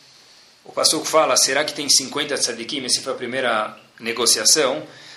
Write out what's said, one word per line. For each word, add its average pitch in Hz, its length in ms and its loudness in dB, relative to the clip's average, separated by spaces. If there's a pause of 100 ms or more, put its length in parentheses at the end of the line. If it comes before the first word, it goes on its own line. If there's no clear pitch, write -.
(640)
o - 100 -20
Passuco 147 340 0
fala, 151 320 4
"Será 135 260 2
que - 80 -6
tem 143 160 -6
cinquenta 135 460 2
tzadikim?" 123 500 -4
Essa 120 160 0
foi 131 140 -6
a - 20 -12
primeira 120 640 -2 (180)
negociação. 120 840 2 (340)